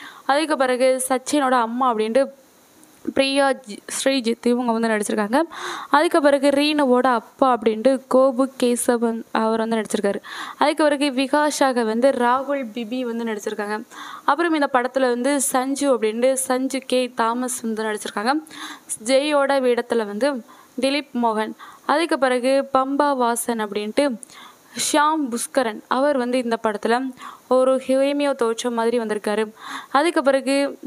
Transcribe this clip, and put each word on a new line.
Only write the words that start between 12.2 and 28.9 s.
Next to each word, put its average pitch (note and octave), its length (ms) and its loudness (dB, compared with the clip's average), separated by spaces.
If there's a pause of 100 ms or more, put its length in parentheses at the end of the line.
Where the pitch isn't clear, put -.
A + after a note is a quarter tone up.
பிபி A#3+ 260 -6
வந்து A#3 240 -6
நடிச்சிருக்காங்க. G#3+ 580 -6 (420)
அப்புறம் D#4+ 300 2
இந்த C#4+ 180 0
படத்துல B3+ 280 0
வந்து B3+ 400 0 (120)
சஞ்சு C4+ 420 0
அப்படின்ட்டு A#3 420 0 (120)
சஞ்சு C4 380 -2
கே B3+ 220 0
தாமஸ் B3 520 -4
வந்து A3 220 -6
நடிச்சிருக்காங்க. G#3+ 500 -4 (720)
ஜெயோட C#4 560 2
வேடத்துல A#3+ 460 0
வந்து A3 260 -2 (480)
திலீப் C#4 280 -2 (140)
மோகன். A3 300 0 (340)
அதுக்கு D#4 320 2
பிறகு C4 560 2
பம்பா C#4 400 2
வாசன் A#3 440 -2
அப்படின்ட்டு G#3+ 600 -2 (760)
ஷியாம் D4+ 380 2
புஷ்கரன் A3+ 580 -4
அவர் C#4 280 2
வந்து B3 280 0
இந்த A3+ 180 -2
படத்துல A3+ 480 0 (380)
ஒரு B3+ 380 4
ஹேமியோ C#4 480 0
தோற்றம் A#3 400 -2
மாதிரி A#3 240 0